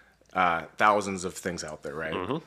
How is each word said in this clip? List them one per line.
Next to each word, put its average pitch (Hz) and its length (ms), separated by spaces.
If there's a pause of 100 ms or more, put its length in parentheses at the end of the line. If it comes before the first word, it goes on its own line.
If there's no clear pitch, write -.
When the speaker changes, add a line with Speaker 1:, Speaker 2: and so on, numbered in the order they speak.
(340)
Speaker 1:
uh, 85 300 (140)
thousands 101 460
of 90 100
things 87 300
out 76 180
there, 71 140
right? 80 180
Speaker 2:
Mm-hmm. 98 340